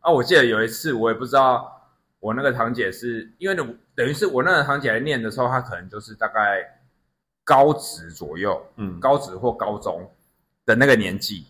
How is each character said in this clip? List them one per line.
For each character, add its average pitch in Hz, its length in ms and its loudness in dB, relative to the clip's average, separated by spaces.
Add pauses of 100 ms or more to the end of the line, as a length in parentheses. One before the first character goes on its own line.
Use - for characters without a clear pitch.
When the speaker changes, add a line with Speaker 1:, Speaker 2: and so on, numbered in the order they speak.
Speaker 1:
啊， 170 100 4
我 135 100 6
记 120 140 2
得 127 100 8
有 110 160 2
一 113 60 2
次， 135 260 -4
我 113 160 2
也 110 80 0
不 127 80 -8
知 123 100 -2
道 127 540 2 (300)
我 107 140 -4
那 131 100 -4
个 139 80 2
堂 120 200 -2
姐 110 200 -2
是， 117 480 -8
因 190 100 -4
为 190 60 -2 (400)
等 120 100 0
于 143 80 -2
是 143 140 0
我 131 160 0
那 180 80 2
个 156 120 4
堂 139 160 -2
姐 127 120 -2
来 110 80 0
念 135 220 -4
的 110 100 -6
时 123 80 -8
候， 123 80 2
她 127 140 0
可 98 140 -10
能 92 140 -14
就 101 100 -12
是 110 140 -18
大 110 140 -4
概 101 520 -2 (680)
高 143 280 6
职 85 380 -10
左 78 260 -14
右， 95 240 -2 (140)
Speaker 2:
嗯。 92 240 -8
Speaker 1:
高 135 180 4
职 - 180 -8
或 113 160 -2
高 104 280 -6
中 90 320 -8 (540)
的 110 100 4
那 127 100 4
个 135 100 8
年 98 220 -2
纪 92 320 -10